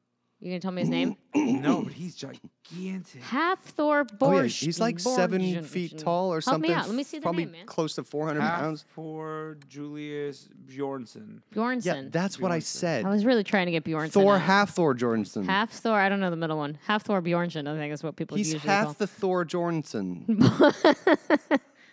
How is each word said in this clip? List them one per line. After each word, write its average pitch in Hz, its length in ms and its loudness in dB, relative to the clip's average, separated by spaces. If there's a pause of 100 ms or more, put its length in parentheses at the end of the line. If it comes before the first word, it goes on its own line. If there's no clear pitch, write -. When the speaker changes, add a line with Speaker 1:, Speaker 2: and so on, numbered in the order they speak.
(400)
Speaker 1:
You 180 100 -12
gonna 180 100 -6
tell 185 120 -6
me 180 100 -4
his - 80 0
name? 262 320 0
Speaker 2:
<clears throat> - 60 -20 (340)
Speaker 3:
No, - 220 0
but - 100 -10
he's 165 220 -12
gigantic. 170 1040 -14
Speaker 1:
Half 320 420 -2
Thor 294 360 0
Speaker 2:
Oh, 285 120 0
yeah, 202 60 -18
Speaker 1:
Borg-, 269 300 4
Speaker 2:
he's, 160 320 -4
like, 220 200 0
seven 185 540 0
Speaker 1:
Borg-, 170 120 -6
Speaker 2:
feet 165 340 -8
tall 180 340 0
or 160 80 -2
Speaker 1:
Help 262 180 0
me 320 100 0
Speaker 2:
something. - 20 4
Speaker 1:
out. 247 160 0
Let 214 80 -4
me 277 80 -2
see 311 140 -14
the 285 40 -14
Speaker 2:
Probably 170 240 -2
Speaker 1:
name, 175 60 -10
man. 170 160 -18
Speaker 2:
close 160 280 -4
to 147 80 -6
four 151 220 -6
hundred 151 160 -2
Speaker 3:
Half 165 180 0
Speaker 2:
pounds. 151 260 -4 (100)
Speaker 3:
Thor 156 640 -10 (120)
Julius 147 800 -10 (180)
Bjornsson. 131 760 -10 (120)
Speaker 1:
Bjornsson. 240 320 -2
Speaker 2:
Yeah, 156 240 -2
that's 180 300 -2
what 185 120 0
I 170 80 0
Speaker 3:
Bjornsson. 151 40 -6
Speaker 2:
said. 160 420 -2
Speaker 1:
I 190 40 0
was 208 160 2
really 240 180 4
trying 185 240 0
to 175 40 -2
get 165 120 0
Bjornsson 156 300 -4
Speaker 2:
Thor 202 220 8
Speaker 1:
out. 180 60 4
Speaker 2:
half 196 300 4
Thor 156 240 4
Bjornsson. 113 500 0
Speaker 1:
Half 196 280 0
Thor. 220 260 0
I 196 100 4
don't 196 100 0
know 185 120 0
the 170 40 -2
middle 160 220 -2
one. 147 200 -4 (100)
Half 214 160 0
Thor 196 180 0
Bjornsson, 170 460 -2
I 151 100 -4
think 151 160 -4
is 147 100 -8
what 156 120 -6
people 151 220 -6
Speaker 2:
He's 170 160 0
Speaker 1:
usually 147 140 -6
Speaker 2:
half 202 180 4
Speaker 1:
call. 147 80 -4
Speaker 2:
the 196 140 -4
Thor 185 380 -2
Bjornsson. 147 840 -4
Speaker 1:
<laughs> 294 1300 4 (340)